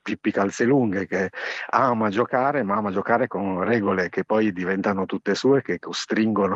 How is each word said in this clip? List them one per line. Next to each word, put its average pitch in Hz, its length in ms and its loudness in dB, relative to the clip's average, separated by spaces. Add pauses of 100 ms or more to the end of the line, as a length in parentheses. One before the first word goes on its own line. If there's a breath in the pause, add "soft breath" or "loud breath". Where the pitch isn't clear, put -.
Pippi 110 300 -4
Calzelunghe, 101 760 0
che 92 220 -2 (400 loud breath)
ama 113 400 2
giocare, 127 540 0
ma 101 120 0
ama 104 160 -2
giocare 113 360 2
con 92 360 -2
regole 98 460 0
che 95 140 -4
poi 107 280 2
diventano 95 540 -2
tutte 98 300 -2
sue, 135 260 4
che 90 180 -4
costringono, 104 760 0